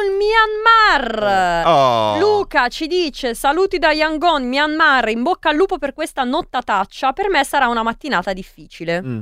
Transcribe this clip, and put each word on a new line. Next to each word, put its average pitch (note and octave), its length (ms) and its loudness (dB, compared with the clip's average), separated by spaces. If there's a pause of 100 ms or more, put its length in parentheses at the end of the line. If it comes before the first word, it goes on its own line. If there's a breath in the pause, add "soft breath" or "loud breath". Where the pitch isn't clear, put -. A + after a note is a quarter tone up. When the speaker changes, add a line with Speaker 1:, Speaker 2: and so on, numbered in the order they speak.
Speaker 1:
il G4 120 -2
Myanmar. G#4+ 1040 2
Speaker 2:
Eh. F3+ 460 2
Oh. A#2 500 4
Speaker 1:
Luca G4 500 2
ci D#4 180 -8
dice: D4 460 -4
"Saluti F4+ 460 0
da D#4+ 120 2
Yangon, D#4 560 0
Myanmar, C#4+ 640 2
in A#3 140 -4
bocca E4 260 -2
al D4+ 60 0
lupo F#4+ 220 0
per - 160 -8
questa D4+ 300 -6
nottataccia. B3 920 -4
Per G4+ 160 -4
me D#4 160 2
sarà C4+ 220 0
una A#3 160 0
mattinata G3 500 -4
difficile." E3+ 680 -8
Speaker 2:
Mm. B2 200 -8